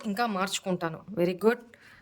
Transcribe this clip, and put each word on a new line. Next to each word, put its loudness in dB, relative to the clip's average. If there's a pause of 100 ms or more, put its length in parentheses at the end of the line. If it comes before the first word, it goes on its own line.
ఇంకా 0
మార్చుకుంటాను." -2 (120)
Very 2
good, 4 (420)